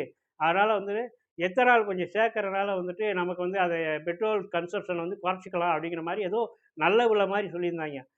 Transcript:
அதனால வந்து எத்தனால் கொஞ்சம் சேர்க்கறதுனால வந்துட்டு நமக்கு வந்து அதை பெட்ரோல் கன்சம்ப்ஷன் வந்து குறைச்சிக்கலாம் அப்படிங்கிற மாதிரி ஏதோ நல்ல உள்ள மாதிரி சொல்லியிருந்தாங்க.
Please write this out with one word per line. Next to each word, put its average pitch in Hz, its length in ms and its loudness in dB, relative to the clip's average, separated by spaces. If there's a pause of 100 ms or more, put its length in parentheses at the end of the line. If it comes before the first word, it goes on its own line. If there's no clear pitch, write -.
(400)
அதனால 180 340 4
வந்து 202 220 -2 (440)
எத்தனால் 220 480 4
கொஞ்சம் 185 260 -2
சேர்க்கறதுனால 202 680 0
வந்துட்டு 180 340 -4
நமக்கு 180 300 -2
வந்து 190 160 -2
அதை 175 180 2 (300)
பெட்ரோல் 208 340 0 (140)
கன்சம்ப்ஷன் 175 480 -4
வந்து 185 180 -6
குறைச்சிக்கலாம் 180 520 -2
அப்படிங்கிற 165 300 -4
மாதிரி 185 260 -4
ஏதோ 220 120 -2 (420)
நல்ல 233 280 6
உள்ள 208 160 4
மாதிரி 202 260 -2
சொல்லியிருந்தாங்க. 165 480 -4 (160)